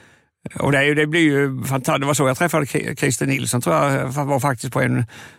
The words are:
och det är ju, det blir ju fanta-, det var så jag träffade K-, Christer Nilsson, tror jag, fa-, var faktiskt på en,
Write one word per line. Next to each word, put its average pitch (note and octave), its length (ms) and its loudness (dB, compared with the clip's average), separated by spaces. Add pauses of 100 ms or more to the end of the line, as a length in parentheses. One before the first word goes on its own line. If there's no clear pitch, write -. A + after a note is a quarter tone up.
(600)
och C#3 120 0
det C#3+ 60 4
är C#3 60 4
ju, D3 120 2
det D3+ 120 2
blir E3 140 2
ju C#3 420 2
fanta-, C3+ 340 0
det C#3 80 -2
var C#3+ 80 2
så C3+ 140 2
jag B2+ 100 0
träffade D#3+ 280 0
K-, C#3 140 -4 (180)
Christer C#3 280 -2
Nilsson, B2+ 360 -2
tror E3 140 0
jag, C#3 340 2
fa-, C#3 160 -4
var C#3 140 0
faktiskt C3 340 -4
på C3+ 80 0
en, B2 240 0 (340)